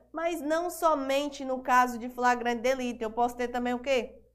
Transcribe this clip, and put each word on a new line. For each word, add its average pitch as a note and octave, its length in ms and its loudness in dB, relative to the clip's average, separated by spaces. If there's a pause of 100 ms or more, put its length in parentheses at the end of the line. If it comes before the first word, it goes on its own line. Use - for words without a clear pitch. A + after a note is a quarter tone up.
(100)
mas E4 300 -2
não D#4+ 300 -2
somente C#4+ 720 0
no C4 160 -4
caso B3 380 4
de A#3+ 100 -8
flagrante A#3+ 540 0
delito. B3 400 0
Eu A3 80 -2
posso A#3+ 260 0
ter B3 120 -2
também B3 260 -2
o A#3+ 40 -2
quê? B3 440 -2 (120)